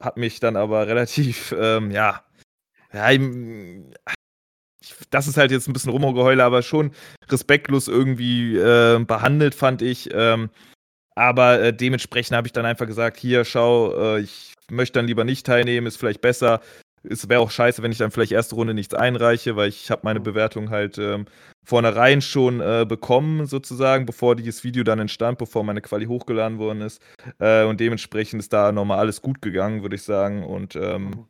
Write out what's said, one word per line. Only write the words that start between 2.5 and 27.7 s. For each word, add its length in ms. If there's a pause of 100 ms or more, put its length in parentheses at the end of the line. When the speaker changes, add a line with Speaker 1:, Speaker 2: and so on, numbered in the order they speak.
Speaker 1:
ja, 180
im, 840 (880)
ich, 120 (160)
das 180
ist 80
halt 140
jetzt 180
ein 60
bisschen 180
Rumgeheule, 520
aber 180
schon 300 (360)
respektlos 600
irgendwie, 680
äh, 480
behandelt, 500
fand 280
ich. 300
Ähm, 380 (640)
aber, 440
äh, 140
dementsprechend 640
hab 100
ich 60
dann 140
einfach 200
gesagt, 320
"Hier, 260
schau, 720
äh, 40
ich 340 (160)
möchte 280
dann 80
lieber 180
nicht 220
teilnehmen, 400
ist 120
vielleicht 240
besser. 380 (420)
Es 280
wär 100
auch 100
scheiße, 320
wenn 100
ich 60
dann 120
vielleicht 220
erste 240
Runde 180
nichts 200
einreiche", 640
weil 140
ich 200
hab 140
meine 160
Speaker 2:
Mhm. 40
Speaker 1:
Bewertung 460
halt, 280
ähm, 280 (400)
vornherein 560
schon, 380
äh, 280
bekommen, 580
sozusagen, 600
bevor 300
dieses 280
Video 200
dann 140
entstand, 400
bevor 260
meine 180
Quali 240
hochgeladen 520
worden 240
ist. 200 (360)
Äh, 260
und 160